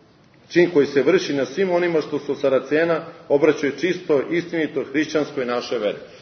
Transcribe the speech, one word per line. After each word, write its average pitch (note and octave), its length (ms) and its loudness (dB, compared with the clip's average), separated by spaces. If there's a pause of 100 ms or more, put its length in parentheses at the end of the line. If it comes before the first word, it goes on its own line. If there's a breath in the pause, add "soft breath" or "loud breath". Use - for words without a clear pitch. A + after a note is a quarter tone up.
(480)
čin E3+ 220 4
koji C#3+ 160 4
se C3 160 0
vrši E3 320 2
na C3+ 100 0
svim F#3+ 260 -2
onima F3 300 0
što D3 180 -6
su C#3 160 -4
Saracena D3 680 0 (280 loud breath)
obraćaju C#3+ 520 4
čisto, E3+ 500 0
istinito, D#3+ 600 -4
hrišćanskoj D3 520 -2
našoj A#2+ 340 -4
veri. G2+ 200 -2 (240 loud breath)